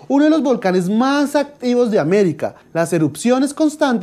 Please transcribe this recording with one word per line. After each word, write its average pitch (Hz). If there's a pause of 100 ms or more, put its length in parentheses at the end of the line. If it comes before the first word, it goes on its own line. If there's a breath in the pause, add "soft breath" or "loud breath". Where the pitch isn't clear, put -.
uno 277
de 311
los 311
volcanes 185
más 269
activos 247
de 202
América. 160 (180 loud breath)
Las 165
erupciones 240
constantes 311 (360)